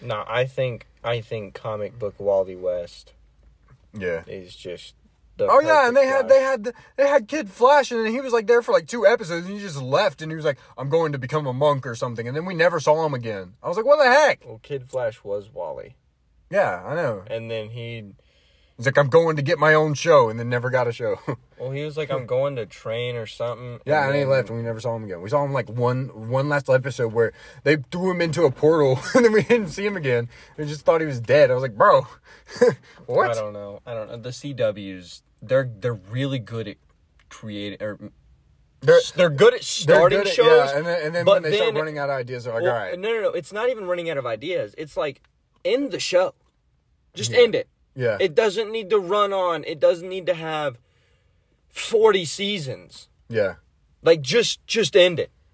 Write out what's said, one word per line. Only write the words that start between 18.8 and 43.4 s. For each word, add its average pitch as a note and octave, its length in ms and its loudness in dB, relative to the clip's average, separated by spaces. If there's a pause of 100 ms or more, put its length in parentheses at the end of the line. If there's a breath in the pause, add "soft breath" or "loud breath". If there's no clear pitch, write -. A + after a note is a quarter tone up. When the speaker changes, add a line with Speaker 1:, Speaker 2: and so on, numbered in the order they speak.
Speaker 2:
like, C3+ 120 2
"I'm C#3+ 120 2
going E3 260 4
to C#3+ 60 -4
get D3+ 160 0
my D#3 160 6
own D#3 200 4
show," C#3+ 360 4
and A2+ 100 -8
then A#2+ 80 -6
never B2 220 -2
got B2+ 180 2
a A#2 40 -4
show. G#2+ 340 -4
<laughs> B2+ 100 -6 (260)
Speaker 1:
Well, B2+ 80 -8
he C#3 140 -8
was D3 120 -10
like, D3 140 -6
"I'm C3 160 -6
going C3+ 300 -2
to A2 100 -8
train A#2+ 480 -8
or A#2 120 -8
something." A#2+ 600 -10
Speaker 2:
Yeah, D3 200 2
and C3+ 100 0
he C#3+ 60 0
Speaker 1:
then C3+ 80 0
Speaker 2:
left, C3 180 2
and A#2 100 -6
we A#2 60 -6
never A2+ 160 -6
saw A#2 160 -4
him A2 80 -10
again. F#2 180 -10
We G2+ 60 -10
saw C#3+ 160 0
him, C#3 80 -4
like, B2+ 160 -4
one, B2 600 -4
one C3+ 200 -2
last C#3+ 200 -2
episode B2+ 440 0
where A2+ 200 2 (300 loud breath)
they D3 140 4 (160)
threw F3+ 180 -2
him F3+ 100 -4
into E3+ 260 0
a C3+ 40 4
portal, D3 560 2
<laughs> - 80 -10
and B3 100 6
then A3 80 8
we G#3 120 4
didn't A3 240 2
see F#3+ 180 -6
him G3+ 100 -4
again. A#2+ 320 -2 (280 loud breath)
We D#3 100 -6
just D3 180 -12
thought E3 160 4
he D#3+ 60 -2
was C3 140 -6
dead. B2+ 320 4
I - 20 2
was B2+ 80 -2
like, A#2 140 -8
"Bro, C#3 320 4 (500 loud breath)
<laughs> - 480 0
what?" D#3+ 240 0
Speaker 1:
I A2+ 40 0
don't G#2+ 180 -6
know. G2+ 340 -14
I A#2+ 80 -12
don't G#2+ 140 -10
know. - 80 -14
The A#2+ 160 -12
C C#3+ 220 -14
Ws, G2 680 -6 (180)
they're, B2+ 380 0
they're A#2+ 160 -4
really B2 460 -6
good A2 260 -10
at G2+ 120 -14 (500)
creating, G2+ 520 -12
or G#2 180 -10 (840)
Speaker 2:
They're, D#3+ 160 6
Speaker 1:
s-, - 160 2
they're F3 180 2
good G3+ 240 6
at - 60 -8
Speaker 2:
they're - 20 -14
Speaker 1:
starting F3 560 4
Speaker 2:
good G3+ 80 0
at, F#3+ 80 -2
Speaker 1:
shows, A#3 380 6
Speaker 2:
yeah, C#3 60 -2
and D#3 80 -4
then, E3+ 200 -2
and D#3+ 80 -6
then E3+ 100 0
Speaker 1:
but F#3+ 180 8
Speaker 2:
when - 0 - (100)
they G3+ 40 2
start A3 180 0
Speaker 1:
then D3+ 60 -2
Speaker 2:
running D3+ 180 -6
out C#3+ 120 -4
of C#3 60 -2
ideas, B2 280 -8
they're A#2+ 100 -8
like, A#2+ 100 -2
Speaker 1:
well, B2+ 80 2
Speaker 2:
"All A#2 60 -2
right." G#2 200 -6
Speaker 1:
no, G3 140 -6
no, A3+ 100 -2
no. F3+ 80 0
It's F3 220 -8